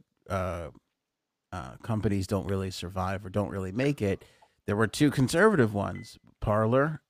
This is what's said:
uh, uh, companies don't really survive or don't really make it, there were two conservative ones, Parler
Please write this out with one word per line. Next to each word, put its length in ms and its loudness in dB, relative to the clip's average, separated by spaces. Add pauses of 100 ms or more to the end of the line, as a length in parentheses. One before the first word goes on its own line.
(300)
uh, 380 -4 (840)
uh, 200 -10 (100)
companies 460 -2
don't 180 -2
really 240 -2
survive 560 -6
or 40 -12
don't 200 -2
really 220 -6
make 300 -2
it, 220 -2 (420)
there 100 0
were 120 2
two 240 4
conservative 640 4
ones, 440 -6 (240)
Parler 680 2